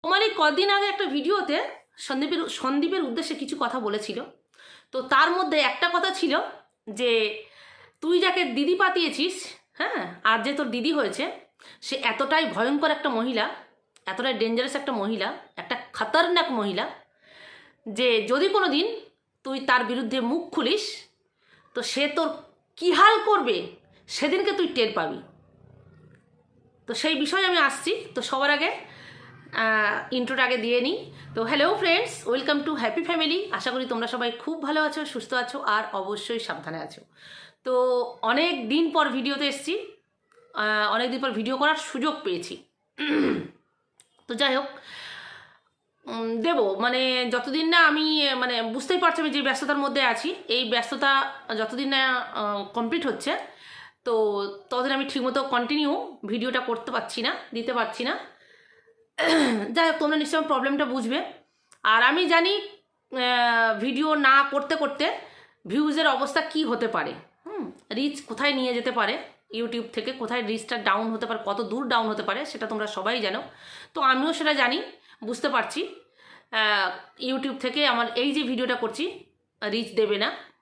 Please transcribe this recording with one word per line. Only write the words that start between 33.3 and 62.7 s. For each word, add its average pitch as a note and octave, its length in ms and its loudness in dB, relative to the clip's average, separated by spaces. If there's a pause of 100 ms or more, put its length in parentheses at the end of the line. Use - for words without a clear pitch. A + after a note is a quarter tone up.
আশা - 180 -4
করি B3+ 160 -2
তোমরা A3+ 200 -2
সবাই A#3+ 260 -4
খুব D#4+ 300 -8
ভালো D4+ 200 2
আছো, D4+ 220 -2
সুস্থ C4 300 -8
আছো B3 280 -4
আর A3 300 0
অবশ্যই G3+ 460 -4
সাবধানে D#3+ 400 -8
আছো। - 220 -12 (640)
তো B3+ 100 0 (480)
অনেক C4 460 2
দিন D4+ 220 2
পর D4 180 4
ভিডিওতে C4+ 400 0
এসছি, C#4+ 260 -4 (800)
আহ, G#3+ 360 2
অনেক A#3 200 0
দিন B3+ 100 -4
পর C4 100 0
ভিডিও A3+ 260 -2
করার D4 200 2
সুযোগ D4+ 380 -2 (100)
পেয়েছি। F3 300 -4 (1700)
তো B3 60 -6
যাই C4 220 2
হোক, C#4 120 -2 (1400)
উম, A3+ 340 -4
দেবো, A3 340 2
মানে B3+ 560 2
যতদিন C#4 380 0
না E4+ 100 6
আমি, D4+ 560 4
মানে B3 280 0
বুঝতেই B3+ 360 -2
পারছো E4+ 240 2
আমি D4+ 80 0
যে C#4+ 120 0
ব্যস্ততার C4+ 360 0
মধ্যে C#4 240 0
আছি, B3 320 0 (140)
এই B3 220 2
ব্যস্ততা A#3+ 400 0 (480)
যতদিন B3 300 -2
না, C4 260 2
আহ, G#3 500 -4
কমপ্লিট A#3 420 -2
হচ্ছে, C#4 320 -2 (640)
তো A#3+ 80 0 (580)
ততদিন B3+ 220 0
আমি C4+ 120 0
ঠিকমতো C4 380 0
কন্টিনিউ C#4 840 0
ভিডিওটা A#3+ 340 0
করতে A#3 300 -6
পারছি A#3+ 320 -4
না, B3 140 -2 (180)
দিতে A#3 180 -4
পারছি A#3 320 -2
না। B3 140 -2 (1000)
<clears throat> C4 560 2
যাই E4 140 4
হোক, D#4+ 100 2
তোমরা D#4 180 2
নিশ্চয়ই D4+ 220 0
আমার D#4+ 100 0
প্রবলেমটা C#4 360 0
বুঝবে। B3+ 380 -2 (600)
আর A3 200 6
আমি D4+ 240 4
জানি, E4+ 300 4
আহ, A#3+ 1200 0